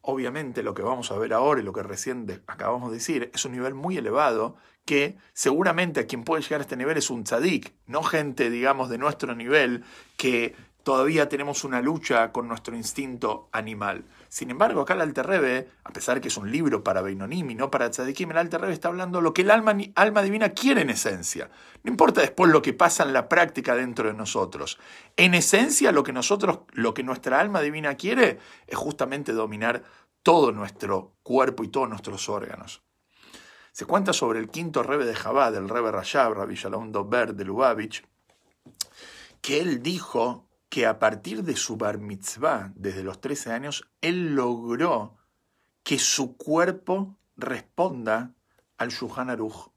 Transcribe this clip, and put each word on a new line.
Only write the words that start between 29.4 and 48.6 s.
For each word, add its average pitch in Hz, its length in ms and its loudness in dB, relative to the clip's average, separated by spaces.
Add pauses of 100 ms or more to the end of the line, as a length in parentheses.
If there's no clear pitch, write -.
todo 156 280 8
nuestro 98 680 -4
cuerpo 123 420 2
y 104 40 -6
todos 131 200 0
nuestros 101 400 -10
órganos. - 540 -8 (920)
Se - 140 -12
cuenta 190 280 2
sobre 113 260 0
el 107 100 -6
quinto 156 320 -4
Rebbe 131 240 0
de 113 80 -2
Chabad, 117 420 2
el 98 140 -4
Rebbe 113 220 0
Rashab, 113 420 2
Rabbi 98 220 -6
Shalom 107 360 -8
Dober 107 440 0
de 98 100 -6
Lubavitch, 107 580 0 (1400)
que 147 200 0
él 143 220 -2
dijo 123 640 -2 (200)
que 120 180 0
a 110 140 2
partir 113 440 0
de 151 140 -2
su - 180 -4
bar 104 220 -2
mitzvah, 104 800 -4
desde 95 280 -6
los 95 160 -8
trece 135 320 -8
años, 139 380 -8 (100)
él 170 360 -2
logró 120 840 0 (680)
que 135 160 0
su - 380 0
cuerpo 185 800 0 (180)
responda 123 1000 -4 (440)